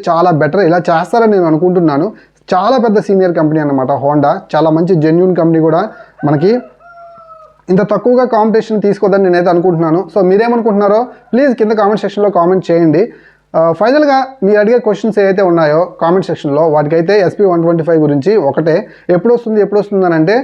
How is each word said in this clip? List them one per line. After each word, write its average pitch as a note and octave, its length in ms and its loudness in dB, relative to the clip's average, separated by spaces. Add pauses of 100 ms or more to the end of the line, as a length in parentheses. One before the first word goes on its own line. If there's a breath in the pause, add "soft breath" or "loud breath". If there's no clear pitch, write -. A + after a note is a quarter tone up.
చాలా E3+ 220 2
బెటర్. D3+ 300 0
ఇలా F3 180 2
చేస్తారని F3+ 540 0
నేను F#3 120 2
అనుకుంటున్నాను. E3 680 0 (420 loud breath)
చాలా G#3+ 240 0
పెద్ద A3 220 0
సీనియర్ F#3 360 0
కంపెనీ D#3 240 0
అనమాట C#3 280 -2
Honda, C#3+ 460 0 (220)
చాలా D#3+ 140 2
మంచి E3+ 240 0
జెన్యూన్ E3 420 2
కంపెనీ E3 220 0
కూడా. E3 300 0 (360 loud breath)
మనకి D#3 340 0 (1120)
ఇంత F#3 100 2
తక్కువగా G#3+ 440 0
కాంపిటీషన్ G#3+ 580 0
తీసుకోదని G3 400 0
నేనైతే F3+ 280 2
అనుకుంటున్నాను. E3+ 640 0
So, G3 80 2
మీరేమనుకుంటున్నారో G#3+ 840 0 (260 loud breath)
ప్లీజ్ B3+ 240 0
కింద G#3+ 160 0
కామెంట్ G#3+ 280 0
సెక్షన్లో G#3 300 -2
కామెంట్ F3+ 400 0
చేయండి. E3+ 420 2 (420 loud breath)
ఆ, E3+ 60 0 (200)
ఫైనల్గా C#4 380 2 (280)
మీరు G#3 160 2
అడిగే A#3 240 2
క్వశ్చన్స్ G#3 360 -2
ఏవైతే F#3+ 280 2
ఉన్నాయో D#3+ 300 2 (220)
కామెంట్ F3 260 0
సెక్షన్‌లో, D3+ 340 -2 (120)
వాటికైతే E3 400 0 (120)
ఎస్పీ E3 260 -2
వన్ E3+ 120 0
ట్వంటీ E3 240 0
ఫైవ్ E3 180 2
గురించి C#3+ 260 0 (180)
ఒకటే, D#3+ 260 0 (400 loud breath)
ఎప్పుడు A#3 200 0
వస్తుంది, A3 280 -2
ఎప్పుడు G3+ 180 0
వస్తుంది G3 260 -2
అని E3 120 0
అంటే, F#3 240 2